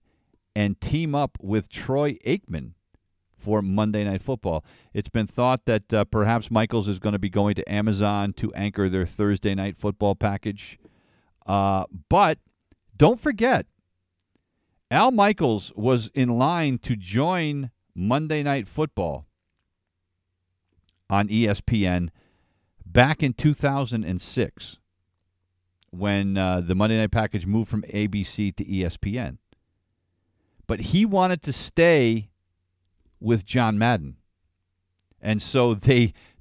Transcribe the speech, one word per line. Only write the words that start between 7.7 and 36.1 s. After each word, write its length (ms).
Amazon 600
to 200
anchor 360
their 160
Thursday 500
Night 220
Football 380
package. 640
Uh, 400
but 300
don't 240
forget, 460
Al 200
Michaels 640
was 380
in 240
line 420
to 160
join 760
Monday 480
Night 240
Football 580
on 200
E 180
S 120
P 260
N 260
back 360
in 120
two 200
thousand 500
and 180
six 560
when, 460
uh, 240
the 120
Monday 240
Night 140
package 340
moved 240
from 200
A 180
B 160
C 300
to 140
E 180
S 120
P 220
N. 180
But 140
he 260
wanted 380
to 100
stay 760
with 260
John 320
Madden. 380
And 200
so 320
they, 400